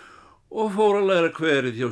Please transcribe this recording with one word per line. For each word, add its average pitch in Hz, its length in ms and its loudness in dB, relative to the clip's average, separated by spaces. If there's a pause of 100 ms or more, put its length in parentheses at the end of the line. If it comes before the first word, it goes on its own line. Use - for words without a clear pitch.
(500)
og 220 260 -4
fór 208 240 2
að 196 100 0
læra 170 240 2
kverið 135 460 -2
hjá 127 120 -2